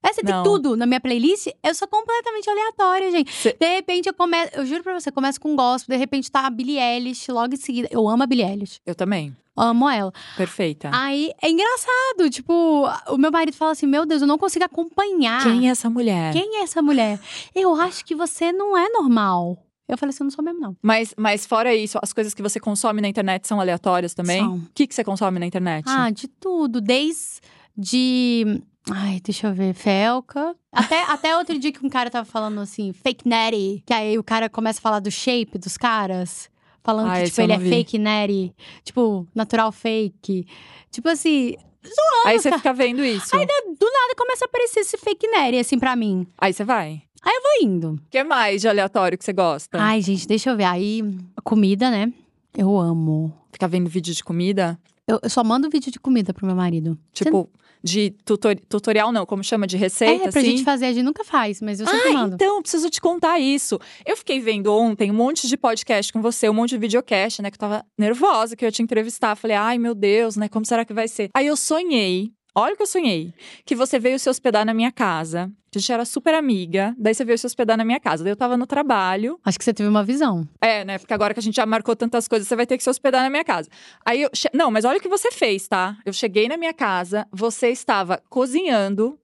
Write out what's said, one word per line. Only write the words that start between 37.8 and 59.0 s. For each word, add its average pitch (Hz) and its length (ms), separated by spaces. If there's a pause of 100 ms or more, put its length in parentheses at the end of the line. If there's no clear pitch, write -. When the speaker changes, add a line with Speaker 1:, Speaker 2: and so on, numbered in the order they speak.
Speaker 1:
natty. 208 580 (280)
Tipo, 208 500
natural 220 380
fake. 208 760 (460)
Tipo 277 180
assim, 285 460 (280)
zoando, 480 440
Speaker 2:
Aí 466 120
você 294 100
Speaker 1:
cara. 311 100
Speaker 2:
fica 262 140
vendo 247 320
isso? 214 300
Speaker 1:
Aí, 587 100
do 453 400
nada, 508 320
começa 508 280
a - 20
aparecer 480 340
esse - 160
fake 427 320
natty, 277 300
assim, 240 200
pra 254 160
mim. 196 320 (100)
Speaker 2:
Aí 190 160
você 208 120
vai? 165 360 (240)
Speaker 1:
Aí 392 80
eu 508 80
vou 494 300
indo. 165 160 (180)
Speaker 2:
O - 60
que 262 100
mais 240 400
de 226 60
aleatório 196 500
que - 60
você 208 80
gosta? 180 500
Speaker 1:
Ai, 214 200
gente, 180 260
deixa 220 220
eu 233 80
ver. 196 80
Aí, 202 360 (400)
comida, 214 480
né? 226 220 (420)
Eu 202 240
amo. 160 560 (160)
Speaker 2:
Ficar - 180
vendo 175 220
vídeo 165 240
de - 80
comida? 175 560 (300)
Speaker 1:
Eu, 220 160
eu 233 60
só 247 120
mando 247 280
vídeo 294 200
de - 120
comida 220 320
pro 196 120
meu 185 100
marido. 165 420 (160)
Speaker 2:
Tipo, 294 400
Speaker 1:
Você - 100 (220)
Speaker 2:
de 196 260 (120)
tutor-, 208 320 (140)
tutorial 214 420